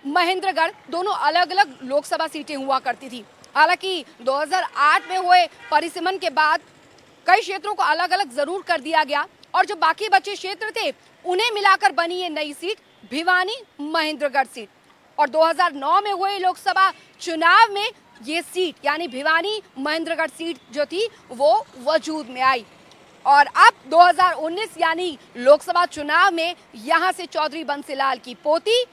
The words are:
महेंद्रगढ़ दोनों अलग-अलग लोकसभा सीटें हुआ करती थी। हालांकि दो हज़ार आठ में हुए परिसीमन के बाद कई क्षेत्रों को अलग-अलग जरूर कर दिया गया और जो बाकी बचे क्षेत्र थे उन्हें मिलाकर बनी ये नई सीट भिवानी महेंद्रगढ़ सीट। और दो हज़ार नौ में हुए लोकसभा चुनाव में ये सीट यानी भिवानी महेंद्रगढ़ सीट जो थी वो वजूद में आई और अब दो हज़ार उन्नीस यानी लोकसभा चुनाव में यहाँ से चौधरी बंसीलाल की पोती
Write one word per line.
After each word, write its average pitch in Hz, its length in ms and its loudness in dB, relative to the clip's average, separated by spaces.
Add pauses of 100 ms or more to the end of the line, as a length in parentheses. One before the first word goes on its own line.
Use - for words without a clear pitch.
महेंद्रगढ़ 330 640 0 (180)
दोनों 370 220 -2
अलग-अलग 330 680 0
लोकसभा 294 440 -2
सीटें 302 300 -10
हुआ 269 220 -2
करती 262 300 -8
थी। 220 160 -14 (320)
हालांकि 349 480 2 (180)
दो 262 160 0
हज़ार 311 280 -2 (100)
आठ 320 340 2
में 370 80 -4
हुए 359 280 4 (240)
परिसीमन 339 480 -2
के 320 120 -4
बाद 311 300 0 (680)
कई 381 140 4
क्षेत्रों 392 340 -8
को 403 80 -4
अलग-अलग 330 520 -2
जरूर 311 280 -6
कर 339 180 -2
दिया 311 240 2
गया 285 220 -4 (280)
और 359 120 2
जो 403 100 -6
बाकी 330 320 0
बचे 403 260 0
क्षेत्र 403 420 -8
थे 381 140 -2 (340)
उन्हें 381 260 0
मिलाकर 392 420 0
बनी 339 220 -2
ये 359 140 -6
नई 302 240 -6
सीट 370 260 -8 (320)
भिवानी 359 460 0 (240)
महेंद्रगढ़ 294 680 -2
सीट। 220 220 -16 (500)
और 294 100 2
दो 311 160 2
हज़ार 330 280 0
नौ 294 280 0
में 415 120 -4
हुए 392 260 -2
लोकसभा 370 520 0 (300)
चुनाव 349 520 4
में 415 180 -4 (340)
ये 320 180 -4
सीट 359 420 -6
यानी 302 240 -2
भिवानी 320 520 -2 (180)
महेंद्रगढ़ 311 520 -4
सीट 330 280 -10 (140)
जो 285 120 -4
थी 392 240 -6 (220)
वो 294 360 2 (140)
वजूद 302 480 -4
में 254 140 -12
आई 254 220 2 (600)
और 190 220 6
अब - 400 4
दो 311 140 4
हज़ार 359 340 6
उन्नीस 330 440 -6
यानी 330 400 -2 (180)
लोकसभा 302 500 4
चुनाव 320 460 2
में 339 220 -4 (220)
यहाँ 330 360 0
से 359 140 -10
चौधरी 311 380 -6
बंसीलाल 269 540 -4
की 247 160 -16
पोती 415 580 0